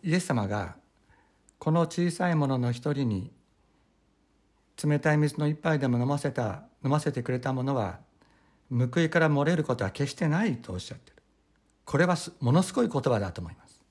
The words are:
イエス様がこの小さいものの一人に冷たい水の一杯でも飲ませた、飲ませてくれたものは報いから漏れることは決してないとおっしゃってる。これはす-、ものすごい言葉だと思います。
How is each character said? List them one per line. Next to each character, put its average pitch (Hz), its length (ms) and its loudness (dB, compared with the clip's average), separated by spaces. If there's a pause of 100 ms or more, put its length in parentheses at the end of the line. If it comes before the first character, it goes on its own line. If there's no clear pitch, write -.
イ 165 120 0
エ 180 60 4
ス 175 60 -4
様 110 220 0
が 98 280 -4 (840)
こ 156 120 0
の 170 100 4
小 170 280 0
さ 180 220 0
い 165 40 2
も 147 120 2
の 131 100 2
の 123 140 2
一 123 200 -2
人 135 160 0
に 98 240 -2 (1500)
冷 147 160 2
た 151 140 2
い 151 40 4
水 147 220 2
の 151 80 2
一 151 80 0
杯 156 240 0
で 135 80 0
も 120 100 2
飲 123 100 0
ま 143 100 0
せ 143 140 -2
た、 107 320 -4 (200)
飲 135 80 0
ま 151 80 4
せ 151 120 -2
て 123 120 -6
く 127 80 -4
れ 127 80 -2
た 131 140 -2
も 127 100 -2
の 139 120 -2
は 98 240 -4 (720)
報 123 320 0
い 160 80 2
か 165 100 2
ら 160 100 4
漏 143 140 2
れ 170 120 2
る 156 80 0
こ 131 120 0
と - 80 -4
は 95 80 -2
決 139 200 -4
し - 20 -12
て 170 140 -2
な 170 180 0
い 143 120 -2
と - 160 -10
お - 20 -6
っ 90 40 -6
し - 120 -12
ゃ - 40 -12
っ - 40 -18
て - 120 -20
る。 - 40 -20 (720)
こ - 120 -2
れ 175 80 6
は 180 100 2
す-、 - 160 -8 (100)
も 123 100 2
の 180 120 6
す - 100 -4
ご 247 100 2
い 220 60 0
言 135 120 -2
葉 120 180 2
だ 95 120 -4
と - 80 -12
思 82 120 -10
い - 40 -18
ま - 120 -20
す。 - 240 -20